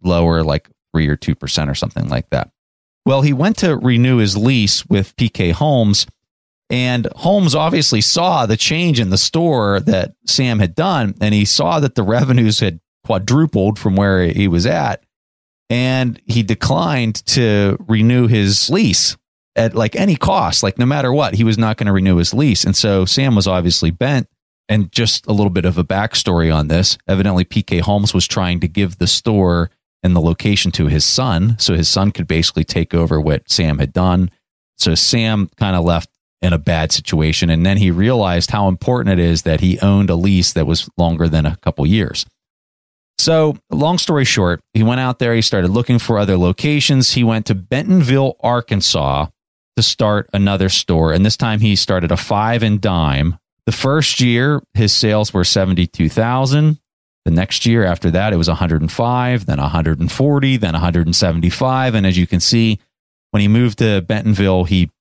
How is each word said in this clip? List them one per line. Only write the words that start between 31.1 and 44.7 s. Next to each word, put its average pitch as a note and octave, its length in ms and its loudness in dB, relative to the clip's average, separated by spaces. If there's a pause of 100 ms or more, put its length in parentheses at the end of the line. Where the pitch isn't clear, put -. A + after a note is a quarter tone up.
so - 160 0
his D#2+ 140 0
son G2 240 0
could - 160 -8
basically E2 340 -2
take - 320 -4
over E2 260 0
what D2+ 300 -4
Sam D#2 300 0
had C2+ 120 -2
done. F2+ 380 0 (480)
So - 160 0
Sam A2 640 0
kinda F#2 220 0
left E2+ 280 0 (320)
in F2+ 120 0
a E2 60 0
bad D#2+ 340 -2
situation, D#2+ 580 -2
and E2 160 2
then G2 120 2
he F#2+ 120 2
realized F#2 640 0
how G2+ 160 0
important G2 500 0
it F2 60 2
is E2+ 180 0
that D#2+ 180 0
he F#2 200 0
owned G2+ 280 2
a F2+ 60 0
lease F2+ 380 2
that D#2+ 160 -2
was E2 280 -2
longer E2+ 320 0
than D#2 180 0
a D2+ 100 -2
couple - 280 -4
years. F2+ 400 0 (920)
So, D#3+ 380 2 (140)
long D#3+ 280 0
story D3 260 0
short, F2+ 360 0 (120)